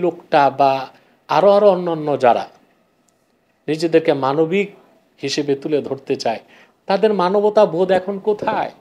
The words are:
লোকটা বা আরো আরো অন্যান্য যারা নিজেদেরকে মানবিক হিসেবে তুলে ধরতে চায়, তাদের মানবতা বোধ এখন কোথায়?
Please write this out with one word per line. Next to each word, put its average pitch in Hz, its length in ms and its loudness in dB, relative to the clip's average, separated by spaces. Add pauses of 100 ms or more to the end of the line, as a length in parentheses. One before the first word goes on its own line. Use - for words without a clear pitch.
লোকটা 165 380 0 (180)
বা 135 120 4 (560)
আরো 160 280 2
আরো 208 180 4
অন্যান্য 165 340 -4 (160)
যারা 107 200 4 (1200)
নিজেদেরকে 160 440 2 (120)
মানবিক 160 440 0 (520)
হিসেবে 143 320 -4 (100)
তুলে 156 160 -2 (100)
ধরতে 135 340 -6
চায়, 110 180 -4 (480)
তাদের 196 220 0 (120)
মানবতা 208 400 2 (120)
বোধ 185 140 0 (120)
এখন 202 160 -8 (120)
কোথায়? 208 520 -4